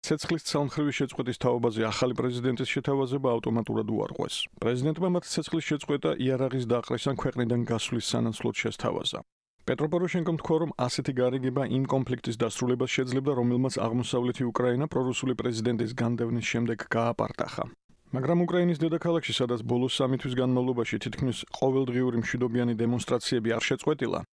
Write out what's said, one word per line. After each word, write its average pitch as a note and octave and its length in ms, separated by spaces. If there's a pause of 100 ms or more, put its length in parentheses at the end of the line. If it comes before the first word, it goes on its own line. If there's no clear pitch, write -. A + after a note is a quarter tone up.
ცეცხლის D#3 440
ცალმხრივი D3 460
შეწყვეტის B2 420
თაობაზე A#2+ 480
ახალი B2 320
პრეზიდენტის B2 560
შეთავაზება C3+ 560
ავტომატურად A2+ 580
უარყვეს. - 480 (200)
პრეზიდენტმა D3 560
მათ F3 180
ცეცხლის E3 380
შეწყვეტა D3 500
იარაღის B2+ 480
დაყრის A#2 420
ან C3+ 140
ქვეყნიდან A#2+ 420
გასვლის A2+ 460
სანაცვლოდ A#2 480
შესთავაზა. - 640 (480)
პეტრო C#3 200
პოროშენკომ E3+ 520
თქვა, - 200
რომ D#3 160
ასეთი B2+ 400
გარიგება B2+ 540
იმ C3 160
კონფლიქტის B2+ 560
დასრულებას B2 500
შეძლებდა, C3 460
რომელმაც B2 400
აღმოსავლეთი B2 720
უკრაინა B2 400
პრორუსული B2+ 480
პრეზიდენტის A#2 560
განდევნის A#2 560
შემდეგ A#2 300 (100)
გააპარტახა. - 760 (460)
მაგრამ D3 320
უკრაინის F3 400
დედაქალაქში, E3 560
სადაც B2 240
ბოლო B2 240
სამი C3 320
თვის B2+ 160
განმავლობაში B2+ 640
თითქმის A#2+ 460 (100)
ყოველდღიური B2+ 640
მშვიდობიანი A#2+ 560
დემონსტრაციები A#2 800
არ A2+ 80
შეწყვეტილა C3 580 (140)